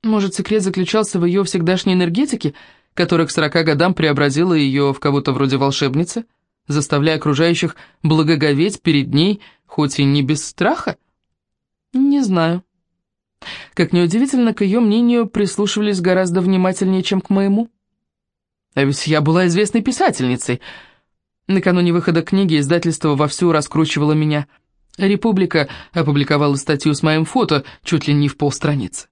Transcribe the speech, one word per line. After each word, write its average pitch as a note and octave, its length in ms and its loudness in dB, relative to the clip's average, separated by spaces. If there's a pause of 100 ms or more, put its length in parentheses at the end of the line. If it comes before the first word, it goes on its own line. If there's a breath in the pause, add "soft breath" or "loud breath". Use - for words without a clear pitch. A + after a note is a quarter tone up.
Может, G#3 320 0
секрет G#3 280 -2
заключался F#3+ 560 -2
в E3+ 60 0
ее F3+ 200 0
всегдашней F#3 500 0
энергетике — F3+ 600 -2 (400 loud breath)
которая E3 320 2
к - 40 -10
сорока D#3 340 0
годам D#3+ 300 2
преобразила D3 600 2
ее C#3 380 2
в C3+ 80 -8
кого-то C#3 320 0
вроде C3+ 240 0
волшебницы, C#3 720 -2 (420)
заставляя D3+ 480 0
окружающих D#3 600 0 (260 loud breath)
благоговеть D#3 800 2
перед C#3 300 0
ней, F#3+ 280 2 (260 loud breath)
хоть D3+ 320 -4
и C#3+ 60 2
не C#3 180 2
без D3 240 -4
страха? - 500 -4 (960)
Не C#4 300 2
знаю». F3 400 0 (1120 loud breath)
Как E3 180 0
неудивительно, A3+ 600 2
к - 80 -2
ее G3+ 180 2
мнению A#3 460 2
прислушивались G#3 760 -2
гораздо F#3 400 0
внимательнее, F#3 640 0
чем F#3+ 180 -2
к - 100 -8
моему. G3 380 0 (1040)
А C#3 100 0
ведь C#3 220 -2
я D3+ 140 2
была D#3+ 280 2
известной G#3 340 0
писательницей. B2+ 800 -2 (880 loud breath)
Накануне F3+ 440 2
выхода E3+ 300 0
книги F3+ 360 0
издательство D3+ 580 0
вовсю D3+ 340 0
раскручивало D3+ 640 0
меня. D3+ 340 0 (520 soft breath)
«Република» F#3+ 680 0 (240 loud breath)
опубликовала C#3+ 640 0
статью D3 380 -2
с - 80 -6
моим D#3 220 2
фото D3+ 400 0 (180 loud breath)
чуть D#3 240 -2
ли D3 80 2
не C#3+ 140 2
в - 80 -6
полстраницы. C#3+ 760 -4